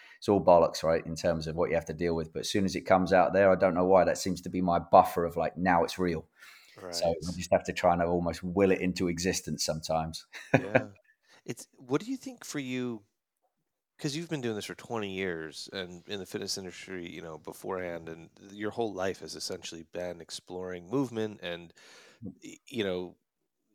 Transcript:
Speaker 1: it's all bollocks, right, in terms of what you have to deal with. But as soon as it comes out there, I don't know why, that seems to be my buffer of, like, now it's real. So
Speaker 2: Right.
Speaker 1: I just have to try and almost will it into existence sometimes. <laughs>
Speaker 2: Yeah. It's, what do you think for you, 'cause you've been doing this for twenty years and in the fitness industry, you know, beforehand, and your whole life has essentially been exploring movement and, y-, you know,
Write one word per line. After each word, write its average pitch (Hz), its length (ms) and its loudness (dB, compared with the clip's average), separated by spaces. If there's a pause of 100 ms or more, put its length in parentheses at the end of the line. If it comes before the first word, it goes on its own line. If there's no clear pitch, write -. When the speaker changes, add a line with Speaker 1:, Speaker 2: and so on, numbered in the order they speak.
(180)
Speaker 1:
it's - 100 -2
all 101 160 4
bollocks, 85 400 6
right, 82 220 2
in 80 100 -6
terms 82 320 0
of 78 80 -6
what 87 140 0
you 85 60 2
have 82 100 -2
to 80 80 -6
deal 82 220 0
with. 80 180 -4
But - 80 -6
as - 80 -6
soon 101 160 2
as 92 100 -2
it - 60 -4
comes 92 320 4
out 85 200 6
there, 95 180 8
I 92 40 6
don't 92 180 4
know 90 120 2
why, 92 180 8
that 82 140 2
seems 92 240 -4
to 90 80 -10
be 90 120 -2
my 87 180 2
buffer 90 460 6
of, 82 100 -6
like, 82 220 -2
now 87 260 4
it's - 140 -4
real. 85 300 -2 (640)
So 85 180 0
Speaker 2:
Right. 85 80 0 (120)
Speaker 1:
I 87 80 -6
just 90 160 -4
have 90 120 2
to 87 100 -4
try 87 200 4
and 87 80 2
almost 85 420 0
will 95 280 4
it - 100 2
into 92 260 0
existence 85 580 -2
sometimes. 80 600 -4 (260)
<laughs> - 20 6
Speaker 2:
Yeah. 107 340 0 (560)
It's, - 320 -10
what 131 260 -4
do 220 80 -12
you 269 60 -6
think 247 280 -16
for - 140 -10
you, 127 460 -6 (960)
'cause 143 180 -6
you've 170 140 -10
been 151 120 -4
doing 113 140 -2
this 98 100 -8
for 90 100 -10
twenty 107 380 -6
years 85 580 -6
and 90 360 -10
in 98 120 -8
the 92 60 -10
fitness 101 320 -8
industry, 90 520 -12
you 87 120 -12
know, 80 160 -12
beforehand, 85 680 -8
and 82 220 -14 (220)
your 104 200 -6
whole 113 220 -4
life 92 260 -4
has 80 160 -12
essentially 82 480 -10
been 87 360 -10
exploring 90 680 -12
movement 110 520 -4
and, 85 300 -10 (720)
y-, - 140 -16 (100)
you 113 160 -4
know, 90 320 -6 (580)